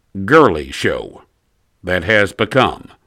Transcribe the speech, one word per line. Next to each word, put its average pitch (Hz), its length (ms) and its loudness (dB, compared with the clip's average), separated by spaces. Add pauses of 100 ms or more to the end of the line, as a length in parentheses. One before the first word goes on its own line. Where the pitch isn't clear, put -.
(260)
girly 95 440 2
show 60 520 -6 (600)
that 90 220 -4
has 104 300 2
become 107 580 -2 (140)